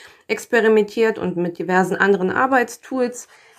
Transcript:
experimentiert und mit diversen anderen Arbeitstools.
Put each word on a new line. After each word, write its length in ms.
experimentiert 920
und 180
mit 220
diversen 380
anderen 340
Arbeitstools. 1000